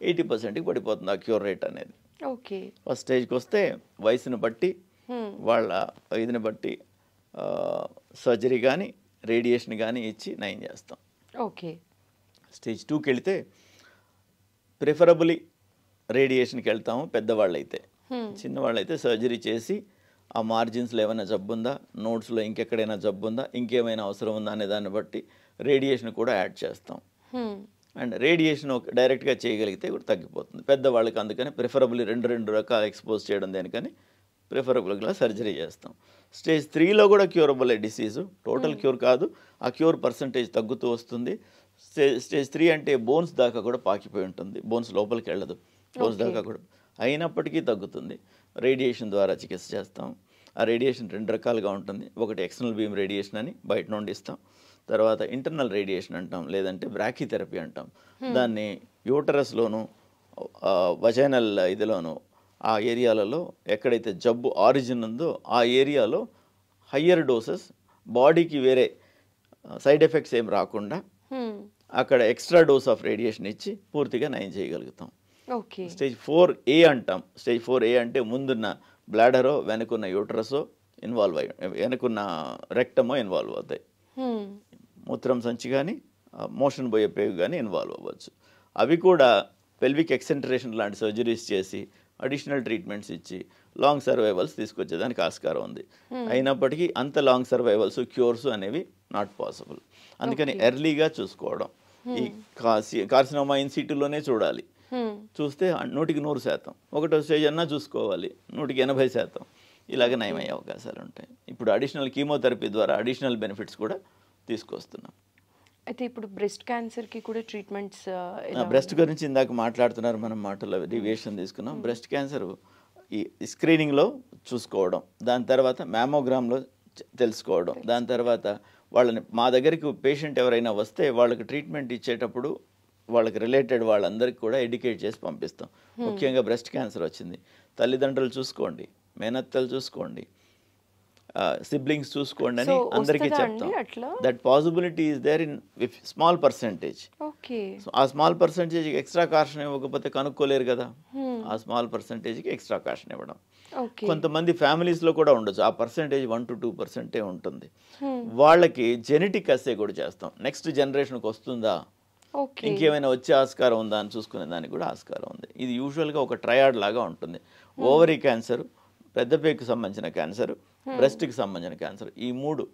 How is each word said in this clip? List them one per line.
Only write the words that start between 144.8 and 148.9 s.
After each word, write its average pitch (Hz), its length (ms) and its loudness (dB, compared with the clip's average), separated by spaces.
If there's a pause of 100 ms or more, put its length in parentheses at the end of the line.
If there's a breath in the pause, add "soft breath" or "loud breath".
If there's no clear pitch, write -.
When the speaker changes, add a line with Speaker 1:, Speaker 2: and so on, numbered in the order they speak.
Speaker 1:
is 123 60 -8
there 151 260 2
in 143 80 -8
if - 320 -6
small 165 540 0
percentage. 110 800 -2
Speaker 2:
ఓకే. 214 540 -10
Speaker 1:
So, 202 160 -16
ఆ 135 120 6
స్మాల్ 156 340 2
పర్సెంటేజ్కి 165 560 0